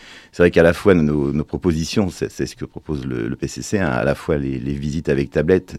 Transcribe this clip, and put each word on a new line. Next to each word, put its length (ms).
c'est 100
vrai 80
qu'à 140
la 100
fois 220
nos, 360
nos 120
propositions, 640
c'est, 220
c'est 160
ce 80
que 100
propose 400
le, 220
le 80
P 120
C 140
C, 160
hein, 80
à 180
la 120
fois 220
les, 200
les 160
visites 340
avec 220
tablette, 500